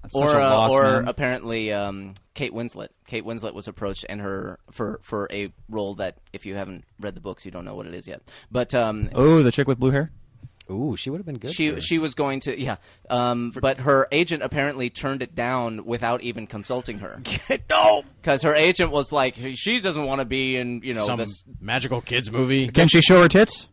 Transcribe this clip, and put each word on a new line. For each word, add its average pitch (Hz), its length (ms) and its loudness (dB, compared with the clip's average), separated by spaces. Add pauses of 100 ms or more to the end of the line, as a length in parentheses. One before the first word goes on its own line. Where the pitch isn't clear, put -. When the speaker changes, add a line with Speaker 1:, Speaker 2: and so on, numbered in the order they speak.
Speaker 1:
That's - 120 -16
Speaker 2:
Or, 143 160 2
Speaker 1:
such 147 100 4
a 139 60 4
Speaker 2:
uh, 135 40 4
Speaker 1:
loss, 113 220 4
Speaker 2:
or 139 100 6 (180)
Speaker 1:
man. 123 80 -2
Speaker 2:
apparently, 113 640 -2
um, 98 420 -6 (200)
Kate 131 180 -8
Winslet. - 360 -10 (180)
Kate 113 180 -8
Winslet 113 280 -8
was 101 160 -12
approached 98 400 -8
and 104 120 -10
her, 98 380 -8 (120)
for, 107 320 -8
for 101 300 -6
a 101 200 -8 (160)
role 101 280 -6
that, 95 220 -8 (140)
if - 140 -16
you 98 80 -10
haven't 95 300 -10 (160)
read 98 160 -8
the 87 40 -16
books, 92 240 -12
you 92 60 -14
don't 87 140 -14
know 101 100 -12
what 104 120 -12
it 85 80 -14
is - 120 -14
yet. - 160 -16 (280)
But, 123 260 -2
um, 107 380 0
Speaker 1:
Oh, 156 280 8
the 123 80 6
chick 135 160 0
with 131 140 0
blue 131 100 4
hair? 139 220 0 (580)
Speaker 3:
Ooh, 113 260 -4
she - 140 -8
would 151 80 -6
have 190 80 -12
been 139 120 -10
good 127 120 -8
Speaker 2:
she, 156 220 -2
Speaker 3:
for 135 80 -8
Speaker 2:
she 160 180 -2
was 156 160 -2
going 139 260 -2
to, 131 180 -6
yeah. 127 180 -4 (340)
Um, 120 400 0 (100)
but 135 200 0
her 135 320 4
agent 165 320 0
apparently 139 440 -4
turned 135 340 -6
it - 120 -10
down 120 500 -4
without 120 380 -2
even 113 240 -8
consulting 113 540 -8
her. 92 200 -12 (280)
Speaker 3:
<laughs> - 220 -4
No! - 340 6 (180)
Speaker 2:
'Cause 139 200 2
her 151 120 2
agent 165 380 4
was 143 180 0
like, 135 240 0 (200)
"She 226 260 -2
doesn't 156 240 -2
wanna 135 220 -2
be 131 300 -2
in, 123 280 -4
you 127 100 -4
know, 107 120 0
Speaker 3:
Some 120 120 -2
Speaker 2:
this" 104 240 -8 (180)
Speaker 3:
magical 123 420 -4
kids 120 280 -4
movie. 127 380 0
Speaker 1:
Can 165 180 6
she 170 140 8
show 185 220 10
her 170 60 8
tits? - 440 4